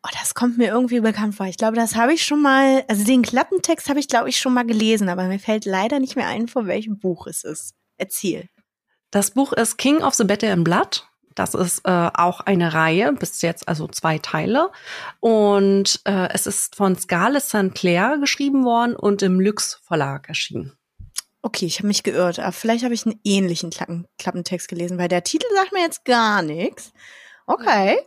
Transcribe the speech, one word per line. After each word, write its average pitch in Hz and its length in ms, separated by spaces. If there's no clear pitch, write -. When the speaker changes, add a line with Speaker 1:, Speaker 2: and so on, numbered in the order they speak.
Speaker 1:
Oh, - 40
das - 140
kommt 240 240
mir 233 100
irgendwie 240 320
bekannt 214 360
vor. 190 100
Ich 180 100
glaube, 220 200
das 233 200
habe 233 160
ich 320 120
schon 294 180
mal, 269 460
also 208 160
den 247 180
Klappentext 320 640
habe 285 120
ich, 277 80
glaube 240 200
ich, 247 100
schon 254 160
mal 240 120
gelesen, 220 420
aber 180 160
mir 190 160
fällt 220 240
leider 202 340
nicht 262 180
mehr 254 120
ein, 233 200
von 226 180
welchem 208 320
Buch 180 280
es - 160
ist. - 320
Erzähl. 190 500
Speaker 2:
Das 202 220
Buch 269 200
ist - 260
King 294 240
of 277 120
the 233 100
Battle 208 280
in 170 120
Blood. 185 420
Das 185 200
ist, - 300
äh, 185 60
auch 175 260
eine 175 320
Reihe, 160 400
bis - 300
jetzt 165 260
also 156 200
zwei 156 300
Teile. 220 520
Und, 202 840
äh, 190 280
es - 140
ist - 300
von 190 200
Scarlett 226 460
St. 190 320
Clair 190 440
geschrieben 277 460
worden 240 320
und 202 240
im 185 200
Lüx 208 440
Verlag 139 460
erschienen. 139 420
Speaker 1:
Okay, - 240
ich 160 120
habe 208 100
mich 202 160
geirrt. 175 340
Aber 185 140
vielleicht 233 320
habe 240 100
ich - 100
einen 220 180
ähnlichen 190 480
Klappen-, - 360
Klappentext 214 500
gelesen, 175 280
weil 175 120
der 175 160
Titel 320 300
sagt 392 180
mir 370 100
jetzt 330 240
gar 220 360
nix. 165 500
Okay. 233 600